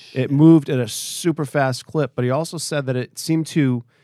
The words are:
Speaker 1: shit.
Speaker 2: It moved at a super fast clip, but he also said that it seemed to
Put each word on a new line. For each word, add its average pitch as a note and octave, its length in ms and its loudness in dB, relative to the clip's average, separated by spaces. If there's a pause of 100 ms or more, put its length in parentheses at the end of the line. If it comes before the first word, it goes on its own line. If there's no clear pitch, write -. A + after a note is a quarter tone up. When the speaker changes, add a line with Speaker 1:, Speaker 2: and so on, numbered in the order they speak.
(100)
Speaker 1:
shit. B2+ 140 -4
Speaker 2:
It - 80 -4
moved D#3 360 6
at C3 120 -2
a A2+ 80 -4
super - 560 -4
fast C3 420 -2
clip, D3 300 -4
but B2 80 -2
he B2 60 0
also D#3+ 280 -4
said D3 280 -6
that B2+ 100 -2
it B2 200 -8
seemed D#3+ 320 -2
to B2+ 360 0 (200)